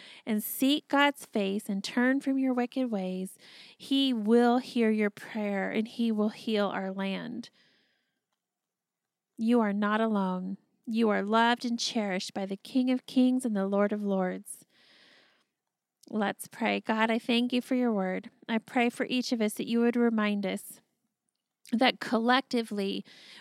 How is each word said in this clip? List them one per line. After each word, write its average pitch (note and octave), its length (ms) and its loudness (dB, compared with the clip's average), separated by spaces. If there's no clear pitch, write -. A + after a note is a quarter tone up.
and G#3+ 180 -2
seek - 420 0
God's C#4+ 380 2
face G3+ 460 -4
and G3 120 -4
turn B3+ 380 0
from C4+ 180 -2
your C4 140 0
wicked B3 380 -2
ways, F#3 480 -6
he C4+ 380 0
will A#3 460 4
hear A#3 320 0
your G#3+ 180 2
prayer G3+ 640 -4
and A3 180 -2
he A#3 240 -2
will G#3 160 2
heal G#3 380 -2
our F#3+ 260 -4
land. F#3+ 560 -6
You A#3 220 2
are G#3 120 2
not G#3 300 2
alone. F#3+ 560 0
You A3+ 220 2
are G3 140 2
loved A3+ 420 2
and A#3 140 -4
cherished G3 540 -4
by G3+ 140 -6
the G3 100 -6
King B3+ 360 0
of B3+ 140 -2
Kings B3+ 380 2
and A3 120 0
the G3 100 0
Lord G3+ 260 2
of G#3 120 -4
Lords. F#3+ 600 -4
Let's G#3 380 -4
pray. G3+ 340 -2
God, A3 300 0
I A3+ 80 0
thank A#3+ 340 0
you B3 80 0
for C4 140 -2
your B3 180 2
word. F#3+ 380 -2
I A3+ 100 0
pray A#3+ 300 0
for - 180 -4
each B3 260 -2
of A3+ 80 0
us G#3+ 140 0
that - 120 -6
you A#3 140 0
would A#3+ 160 2
remind G#3+ 500 2
us - 340 -8
that B3 260 2
collectively, A3+ 1080 0